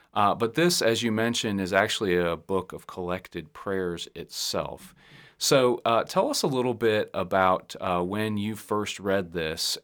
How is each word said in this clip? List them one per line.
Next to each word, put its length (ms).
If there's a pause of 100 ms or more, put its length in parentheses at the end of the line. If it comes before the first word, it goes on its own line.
(140)
Uh, 220
but 200
this, 260
as 220
you 80
mentioned, 500
is 100
actually 460
a 180
book 380
of 120
collected 680
prayers 600
itself. 800 (440)
So, 480
uh, 180
tell 260
us 140
a 40
little 260
bit 400
about, 640
uh, 220
when 340
you 220
first 420
read 320
this 520